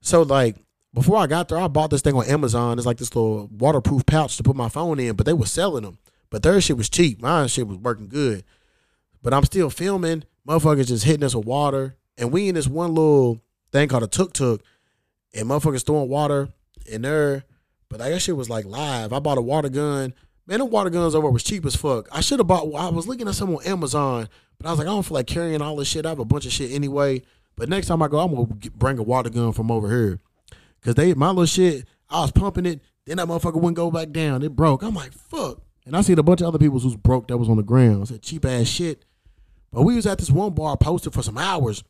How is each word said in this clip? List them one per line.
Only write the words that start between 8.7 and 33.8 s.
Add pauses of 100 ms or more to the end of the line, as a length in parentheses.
But
I'm
still
filming. (240)
Motherfuckers
just
hitting
us
with
water. (220)
And
we
in
this
one
little (300)
thing
called
a
tuk-tuk, (720)
and
motherfuckers
throwing
water (380)
in
there. (440)
But,
like,
that
shit
was,
like,
live.
I
bought
a
water
gun. (340)
Man,
them
water
guns
over
was
cheap
as
fuck.
I
shoulda
bought,
I
was
looking
at
some
on
Amazon, (300)
but
I
was
like,
"I
don't
feel
like
carrying
all
this
shit.
I
have
a
bunch
of
shit
anyway." (340)
But
next
time
I
go,
I'm
gonna (120)
get,
bring
a
water
gun
from
over
here. (640)
'Cause
they,
my
little
shit, (240)
I
was
pumping
it. (240)
Then
that
motherfucker
wouldn't
go